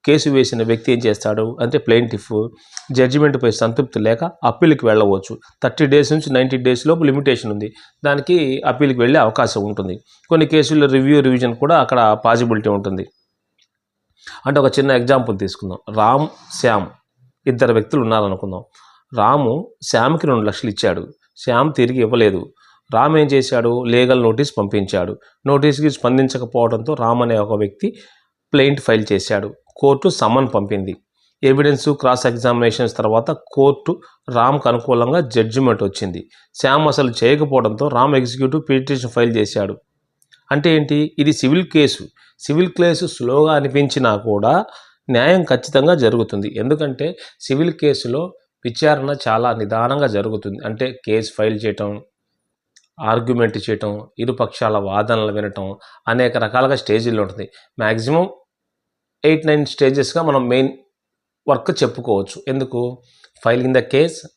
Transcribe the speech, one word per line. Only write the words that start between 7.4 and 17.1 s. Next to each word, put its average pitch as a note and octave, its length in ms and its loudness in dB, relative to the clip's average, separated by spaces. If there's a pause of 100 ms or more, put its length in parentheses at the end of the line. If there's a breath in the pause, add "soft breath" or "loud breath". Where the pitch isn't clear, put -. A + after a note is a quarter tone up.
ఉంది, G#2 140 -8 (340 soft breath)
దానికి C#3+ 340 0 (340)
అప్పీల్కి C3 340 0
వెళ్ళే C#3+ 220 4
అవకాశం A2+ 420 0
ఉంటుంది. F#2+ 280 -6 (340 soft breath)
కొన్ని D#3 240 4
కేసుల్లో D3 420 4
రివ్యూ, C#3 220 4 (100)
రివిజన్ B2 360 0
కూడా E3 200 2
అక్కడ B2 160 0 (240)
పాసిబిలిటీ A#2 540 2
ఉంటుంది. F#2+ 280 -6 (1400 loud breath)
అంటే C#3+ 140 2
ఒక C3+ 180 2
చిన్న C#3 120 2
ఎగ్జాంపుల్ A#2+ 480 2
తీసుకుందాం. F#2+ 400 -8 (160)
రామ్, B2+ 340 2 (320)
శ్యామ్ G#2 260 2 (600)